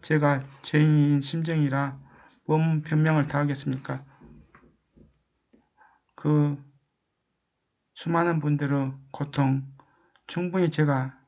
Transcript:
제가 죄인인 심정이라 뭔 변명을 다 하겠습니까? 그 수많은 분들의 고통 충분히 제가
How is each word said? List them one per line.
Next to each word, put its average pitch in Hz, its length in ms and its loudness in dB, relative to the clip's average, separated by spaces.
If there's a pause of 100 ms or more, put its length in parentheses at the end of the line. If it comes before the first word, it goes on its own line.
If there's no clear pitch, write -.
제가 143 420 2 (180)
죄인인 147 600 4
심정이라 139 760 -2 (460)
뭔 156 360 0
변명을 156 460 2
다 143 120 -2
하겠습니까? 135 640 -4 (2000)
그 147 420 0 (1400)
수많은 170 460 0
분들의 143 540 -2 (180)
고통 135 640 -2 (500)
충분히 175 460 -2
제가 139 460 0 (100)